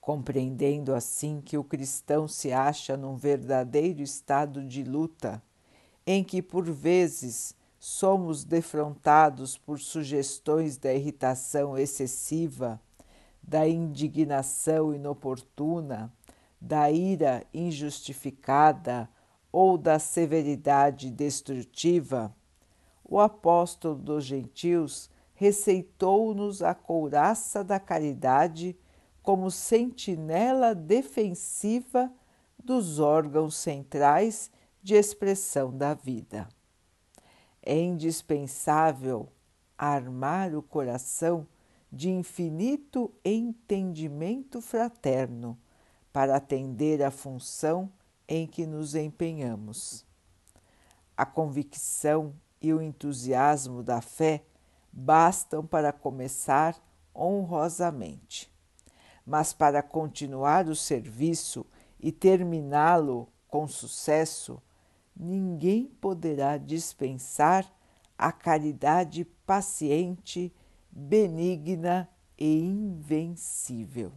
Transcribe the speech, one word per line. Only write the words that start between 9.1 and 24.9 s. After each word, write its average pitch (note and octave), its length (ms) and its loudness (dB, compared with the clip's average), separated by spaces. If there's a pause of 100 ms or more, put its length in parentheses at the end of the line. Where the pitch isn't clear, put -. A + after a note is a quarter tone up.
por D3 200 -8
sugestões D3 960 -2
da C3 160 -2
irritação C#3 880 -2
excessiva, C3+ 1040 -4 (640)
da D#3 240 2
indignação D3+ 1200 0
inoportuna, C#3+ 1200 -6 (480)
da D3+ 300 2
ira D#3 640 2
injustificada C#3+ 1500 0 (440)
ou F#3 260 6
da D#3 220 4
severidade C#3+ 1120 2
destrutiva, C3 1200 -2 (680)
o - 160 0
apóstolo E3+ 800 2
dos D3 260 -4
gentios C#3+ 840 -2 (240)